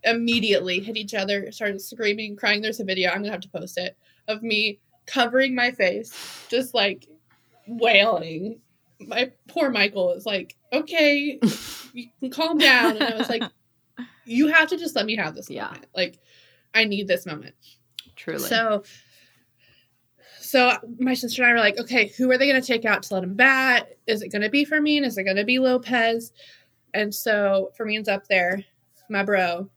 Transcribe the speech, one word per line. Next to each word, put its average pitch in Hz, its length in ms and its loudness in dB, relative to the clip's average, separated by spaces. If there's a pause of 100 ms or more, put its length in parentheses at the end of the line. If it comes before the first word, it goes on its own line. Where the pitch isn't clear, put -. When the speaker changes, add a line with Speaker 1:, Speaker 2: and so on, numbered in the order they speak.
Speaker 1:
immediately 214 760 0
hit 220 160 -8
each 202 160 -10
other, 202 400 -4
started 196 300 -6
screaming, 208 540 -4
crying. 208 260 0
There's 220 180 -6
a 208 40 -6
video, 185 260 0
I'm 185 80 -4
gonna 208 140 -6
have 208 100 -10
to - 80 -20
post 175 260 -10
it, 180 220 -8 (300)
of 214 140 -6
me 214 360 -2 (260)
covering 254 500 0
my 247 180 0
face, 208 760 -4
just, 262 240 -2
like, 202 340 0 (600)
wailing. 208 920 2 (400)
My 233 300 -4 (160)
poor 311 220 -2
Michael 202 380 0
was 175 180 -4
like, 196 320 -6 (160)
"Okay, 294 640 2 (540)
you 240 160 -16 (120)
can 262 100 -6
calm 320 260 -2
down." 262 400 6
And 254 60 -2
I 233 160 -2
was 226 100 -4
like, 233 140 -2 (420)
Speaker 2:
<laughs> - 400 -20
Speaker 1:
"You 247 220 2
have 311 240 4
to 359 80 -2
just 330 180 -6
let 208 80 0
me 220 120 -4
have 160 180 -4
this - 160 -16
Speaker 3:
Yeah. 110 160 -8
Speaker 1:
moment. - 280 -16
Like, 180 240 -4 (540)
I 220 120 4
need 202 240 -2
this 180 180 0
moment." 156 280 -12 (600)
Speaker 3:
Truly. - 340 -8
Speaker 1:
So, 226 360 0 (1600)
so 247 380 2 (200)
my 254 160 0
sister 247 280 -4
and 240 80 6
I 233 40 6
were 233 60 4
like, 214 180 2
"Okay, 233 380 0
who 254 140 2
are 254 80 4
they 269 80 4
gonna 262 160 4
take 226 240 -2
out 208 180 0
to 208 100 -8
let 185 100 -2
him 185 100 -6
bat? 262 640 4 (100)
Is 214 160 -2
it - 100 -12
gonna 208 160 -2
be 285 160 2
Fermin? 294 400 2
Is 214 140 -4
it 190 60 -4
gonna 196 200 0
be 247 140 2
Lopez?" 240 760 0 (640)
And 208 200 -2
so 202 640 0
Fermin's 214 320 -4
up 196 200 -2
there, 190 360 0 (460)
my 196 120 0
bro 190 540 0